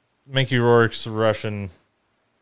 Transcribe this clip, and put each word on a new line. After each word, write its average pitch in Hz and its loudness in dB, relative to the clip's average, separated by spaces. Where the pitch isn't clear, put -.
Mickey 131 -2
Rourke's 120 2
Russian 107 -4